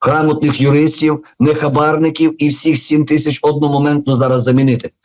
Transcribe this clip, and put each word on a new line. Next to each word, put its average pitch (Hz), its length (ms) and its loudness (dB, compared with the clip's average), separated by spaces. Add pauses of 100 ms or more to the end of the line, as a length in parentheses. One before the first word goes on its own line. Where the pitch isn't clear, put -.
грамотних 151 580 0
юристів, 151 640 0 (160)
не 151 140 4
хабарників 151 880 0
і 147 60 2
всіх 151 300 0
сім 151 260 0
тисяч 151 380 -2
одномоментно 147 720 0
зараз 127 280 0
замінити? 131 480 0 (140)